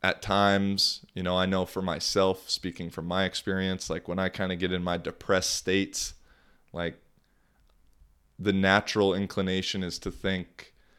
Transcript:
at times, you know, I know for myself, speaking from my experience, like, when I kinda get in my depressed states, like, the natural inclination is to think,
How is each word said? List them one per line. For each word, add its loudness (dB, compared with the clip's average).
at 0
times, 2
you -6
know, 0
I 2
know 0
for -6
myself, 0
speaking -6
from -8
my 2
experience, -2
like, -6
when -2
I 0
kinda -4
get -2
in -2
my -2
depressed 0
states, -2
like, -6
the 0
natural 4
inclination -2
is -8
to -8
think, -6